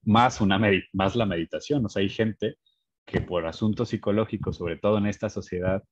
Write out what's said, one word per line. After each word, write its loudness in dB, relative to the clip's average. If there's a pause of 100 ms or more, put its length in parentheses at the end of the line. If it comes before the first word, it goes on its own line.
Más, 4
una 4
medi-, 2
más 2
la 2
meditación, -2
o -4
sea, -2
hay 2
gente -2 (500)
que -2
por -2
asuntos -2
psicológicos, -2
sobre -6
todo 2
en 0
esta -4
sociedad, -4